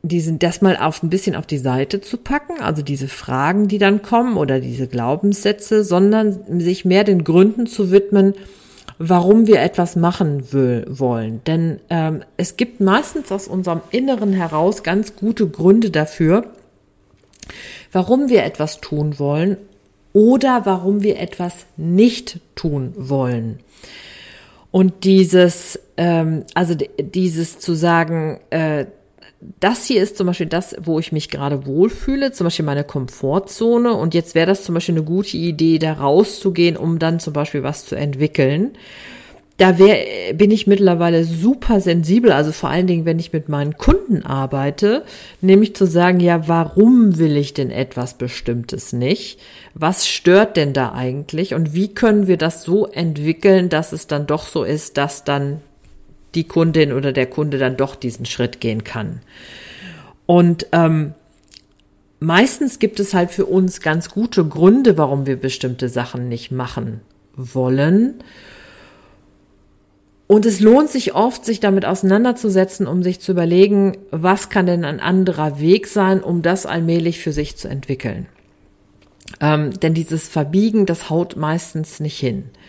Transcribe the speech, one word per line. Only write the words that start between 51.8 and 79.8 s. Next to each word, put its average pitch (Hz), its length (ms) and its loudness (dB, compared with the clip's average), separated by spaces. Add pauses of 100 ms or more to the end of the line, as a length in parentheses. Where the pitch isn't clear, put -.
können 208 320 2
wir 185 120 2
das 160 260 -4
so 196 240 0
entwickeln, 165 840 0
dass 160 240 -2
es 160 140 -8
dann 147 180 -4
doch 151 220 -4
so 147 160 -4
ist, 147 340 -4
dass 143 260 -4
dann 143 380 -4 (720)
die 165 120 -2
Kundin 160 460 2
oder 139 200 -2
der 131 160 0
Kunde 147 320 -4
dann 131 180 -2
doch 135 180 -2
diesen 117 300 -8
Schritt - 340 -6
gehen 110 240 -4
kann? - 380 -10 (1040)
Und, 175 460 4
ähm, 160 420 0 (1040)
meistens 226 600 2
gibt 208 200 0
es 202 140 -2
halt 180 160 2
für 190 160 -2
uns 185 360 0
ganz 165 280 -2
gute 202 360 0
Gründe, 190 520 4
warum 139 300 0
wir 135 80 -2
bestimmte 127 540 -6
Sachen 123 380 -6
nicht 120 240 -8
machen 123 500 -8 (340)
wollen. 139 800 0 (2000)
Und 208 180 6
es 196 160 2
lohnt 262 280 8
sich - 240 -4
oft, 233 320 0
sich 220 140 -2
damit 196 260 2
auseinanderzusetzen, 190 1040 0
um 180 160 -2
sich 185 160 -4
zu - 140 -4
überlegen, 190 640 4 (120)
was 180 400 0
kann 185 160 0
denn 175 200 0
ein 147 140 -6
anderer 160 600 0
Weg 180 280 4
sein, 190 360 0
um 175 180 -2
das 180 240 0
allmählich 165 540 -2
für 156 140 -6
sich 147 240 -6
zu - 100 -14
entwickeln. 127 580 -8 (1160)
Ähm, 151 380 -2
denn 160 140 0